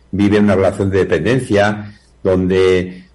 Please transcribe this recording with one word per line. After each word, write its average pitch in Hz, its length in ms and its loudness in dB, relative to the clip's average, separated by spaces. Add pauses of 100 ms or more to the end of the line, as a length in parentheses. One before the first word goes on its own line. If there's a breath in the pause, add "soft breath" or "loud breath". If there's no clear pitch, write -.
(120)
viven 101 320 2
una 101 120 2
relación 95 340 0
de 95 100 0
dependencia 104 920 -2 (300 loud breath)
donde 92 920 0